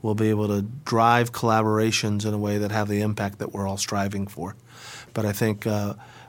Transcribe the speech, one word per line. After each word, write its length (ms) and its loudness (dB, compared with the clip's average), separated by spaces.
we'll 140 0
be 140 2
able 180 2
to 140 2
drive 720 2
collaborations 920 2
in 80 0
a 40 -2
way 220 -2
that 120 -2
have 160 -2
the 140 0
impact 380 -2
that 120 -6
we're 160 -4
all 100 -4
striving 500 -4
for. 280 -10
But 120 -2
I 80 0
think, 340 0
uh, 280 -2